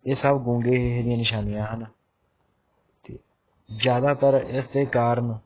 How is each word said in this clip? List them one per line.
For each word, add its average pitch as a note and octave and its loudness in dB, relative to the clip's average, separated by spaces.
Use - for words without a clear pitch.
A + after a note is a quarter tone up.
ਇਹ C3 0
ਸਭ C#3 2
ਗੂੰਗੇ A#2+ 2
ਹੇਹ A#2+ -2
ਦੀਆਂ A#2+ 0
ਨਿਸ਼ਾਨੀਆਂ G#2+ -4
ਹਨ A2+ -8
ਤੇ - -16
ਜ਼ਿਆਦਾਤਰ B2+ 2
ਇਸ C3 -2
ਦੇ C#3 2
ਕਾਰਨ A#2+ 0